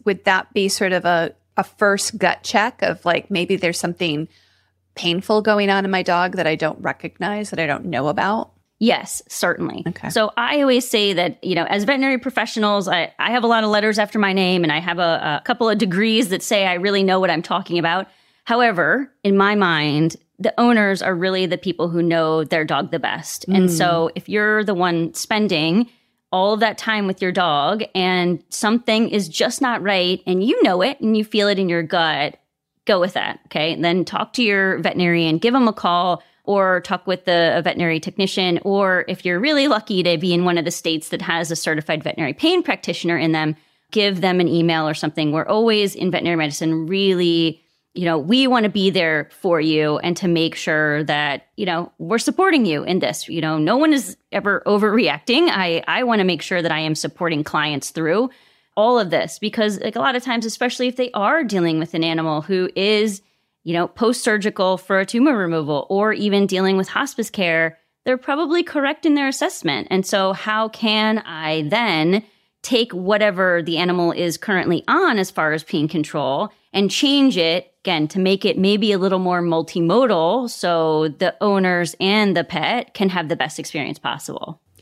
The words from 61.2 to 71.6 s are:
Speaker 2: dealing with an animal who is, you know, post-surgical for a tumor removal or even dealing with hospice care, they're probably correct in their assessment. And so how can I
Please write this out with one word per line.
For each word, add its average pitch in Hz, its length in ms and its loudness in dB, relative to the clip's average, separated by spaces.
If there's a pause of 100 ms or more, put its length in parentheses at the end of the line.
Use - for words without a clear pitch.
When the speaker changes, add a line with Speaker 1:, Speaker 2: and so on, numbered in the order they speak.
Speaker 2:
dealing 175 360 0
with 160 160 -4
an 160 80 0
animal 160 380 -2
who 185 340 -2
is, 208 480 0 (400)
you 165 100 -4
know, 175 140 0
post-surgical 214 920 0
for 190 220 0
a 196 60 0
tumor 247 300 2
removal 160 540 -2
or 208 240 2
even 202 320 2
dealing 190 320 2
with 190 100 0
hospice 240 440 -4
care, 165 480 0 (260)
they're 254 100 0
probably 302 460 -2
correct 302 460 -2
in 294 80 4
their 285 120 0
assessment. 269 640 -4
And 190 160 0
so 190 280 0
how 220 360 -4
can 214 560 0
I 156 380 -4